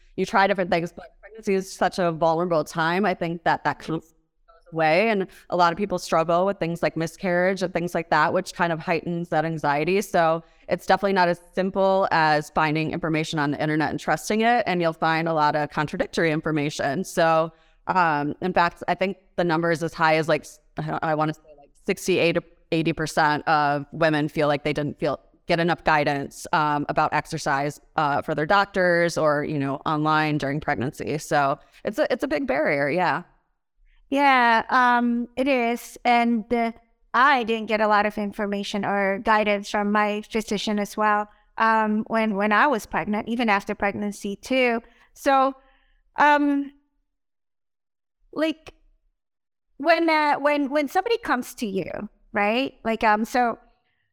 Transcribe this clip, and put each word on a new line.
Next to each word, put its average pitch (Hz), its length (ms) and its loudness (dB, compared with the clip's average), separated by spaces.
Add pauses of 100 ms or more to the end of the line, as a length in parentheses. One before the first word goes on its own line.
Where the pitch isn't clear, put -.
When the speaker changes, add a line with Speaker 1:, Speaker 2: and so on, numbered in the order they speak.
(180)
Speaker 1:
you 185 80 -2
try 196 220 2
different 190 220 0
things. 170 220 -2
But - 300 -20
pregnancy 202 320 -6
is 190 180 -2
such 185 260 -2
a 175 140 2
vulnerable 165 540 2
time. 170 400 0
I 185 80 0
think 170 320 -6
that 156 180 0
that 147 160 -2
kind 160 160 -6
of 165 60 -6
goes - 720 -20
away. 160 380 2
And 190 180 0 (220)
a - 60 -4
lot 175 160 4
of 165 60 -4
people 190 200 -4
struggle 170 480 0
with 196 140 -2
things 165 240 -4
like 156 140 0
miscarriage 180 680 -2
and 180 100 -4
things 170 220 -4
like 170 160 -4
that, 160 220 2
which 185 200 -2
kind 170 180 -2
of 160 80 -4
heightens 170 500 -4
that 156 160 0
anxiety. 156 560 0
So 165 420 0 (260)
it's - 160 -2
definitely 196 280 2
not 180 140 4
as 175 140 0 (120)
simple 190 580 2
as 156 400 2
finding 156 400 0
information 160 480 -2
on 147 100 0
the 139 120 -4
internet 156 280 0
and 147 100 -6
trusting 208 420 -2
it. 240 260 2
And 180 120 -2
you'll 165 140 0
find 160 340 0
a 165 60 0
lot 151 220 2
of 147 160 -2
contradictory 165 600 -2
information. 151 720 -2
So, 165 480 2 (360)
um, 156 540 0
in 185 120 -2
fact, 170 340 0
I 180 60 0
think 190 240 -2 (200)
the 180 60 2
number 170 280 2
is 160 100 -2
as 160 120 -4
high 160 240 2
as, 156 120 0
like, 151 160 2 (320)
I 151 60 -6
don't, 156 200 -6
I 156 120 0
wanna 151 180 0
say, - 80 -14 (160)
like, - 140 -20 (140)
sixty-eight 170 480 0
to 170 100 -2 (280)
eighty 160 220 0
percent 151 540 0
of 147 440 0
women 156 380 0
feel 147 180 0
like 147 160 0
they 151 100 -2
didn't 147 260 -6
feel, 147 200 -2 (260)
get 170 140 0
enough 170 240 0
guidance, 147 680 0
um, 147 340 0
about 156 260 0
exercise, 147 680 -2 (160)
uh, 151 240 0
for 165 120 -4
their 151 120 -2
doctors 180 720 2
or, 147 260 2
you 147 160 -4
know, 139 260 -4
online 156 520 0
during 139 240 -4
pregnancy. 139 560 -4
So 147 420 0 (240)
it's 220 160 -6
a, 302 120 2
it's 247 120 -4
a 285 60 -4
big 285 180 -4
barrier. 185 420 0
Yeah. 165 340 0 (840)
Speaker 2:
Yeah, 254 600 4
um, 240 640 2
it 269 140 -2
is. 240 560 -2
And, 233 480 2
uh, 233 180 0 (440)
I 262 280 4
didn't 220 240 -4
get 214 120 0
a 214 80 2
lot 208 200 4
of 208 100 -6
information 202 680 -4
or 196 340 0
guidance 208 500 0
from 208 220 -2
my 208 400 0
physician 214 480 -4
as 202 180 -6
well, 208 320 0 (300)
um, 220 480 2
when, 220 280 -2
when 208 160 0
I 214 140 4
was 247 220 -2
pregnant, 202 400 -4
even 233 220 -2
after 202 260 0
pregnancy 202 600 -4
too. 247 460 0 (320)
So, 269 400 2 (600)
um, 285 560 2 (1600)
like, 311 420 -4 (1040)
when, 330 320 2
uh, 302 280 2
when, 285 340 0
when 294 160 -2
somebody 453 320 -2
comes 247 360 -4
to 226 120 -6
you, 190 420 -6 (220)
right? 214 420 0 (100)
Like, 226 200 -4
um, 214 220 2
so, 240 340 -2 (540)